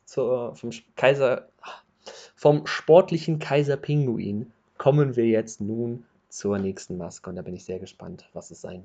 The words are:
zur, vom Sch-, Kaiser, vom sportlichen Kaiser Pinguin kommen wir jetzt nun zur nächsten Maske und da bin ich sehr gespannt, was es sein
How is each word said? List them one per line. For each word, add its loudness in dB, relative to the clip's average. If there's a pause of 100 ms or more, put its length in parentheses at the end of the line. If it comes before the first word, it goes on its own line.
zur, -4
vom -10
Sch-, -14 (140)
Kaiser, 2 (880)
vom 4
sportlichen 4
Kaiser 0
Pinguin -2 (280)
kommen 2
wir 2
jetzt 0
nun -6 (220)
zur -4
nächsten -6
Maske -12
und -10
da -10
bin -10
ich -14
sehr -10
gespannt, -16
was -16
es -20
sein -14